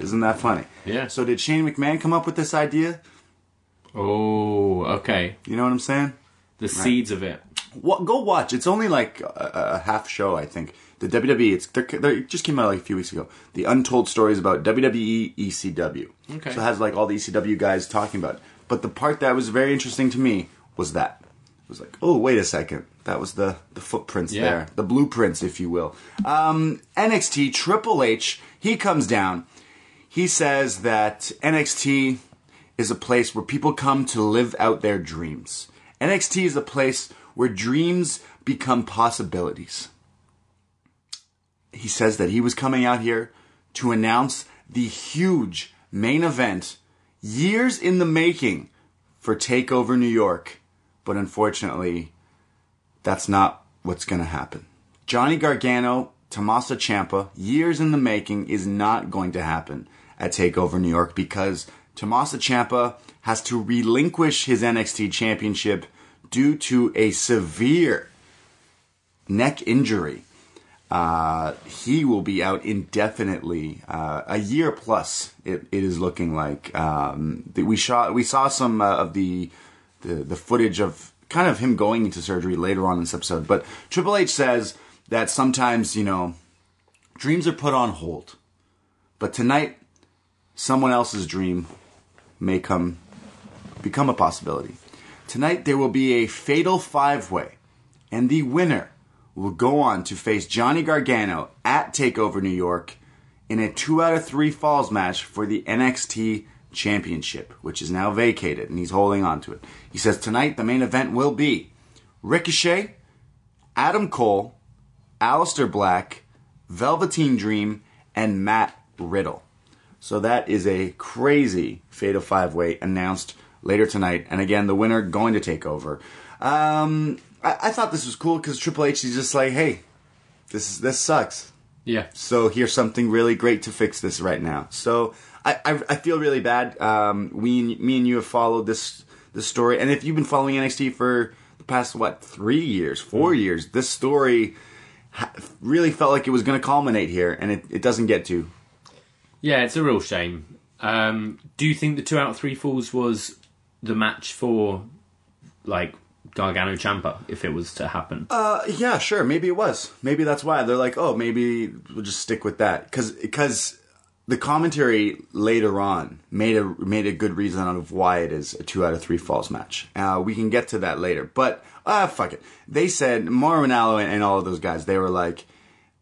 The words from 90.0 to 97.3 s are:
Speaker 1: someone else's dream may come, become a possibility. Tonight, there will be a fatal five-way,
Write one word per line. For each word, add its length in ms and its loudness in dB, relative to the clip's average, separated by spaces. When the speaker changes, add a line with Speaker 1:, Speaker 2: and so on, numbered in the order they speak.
Speaker 1:
someone 360 2
else's 360 0
dream 380 -2
may 200 0
come, 380 -2
become 280 0
a 40 0
possibility. 600 -2
Tonight, 380 -2
there 120 2
will 120 2
be 240 2
a 140 4
fatal 520 0
five-way, 760 -2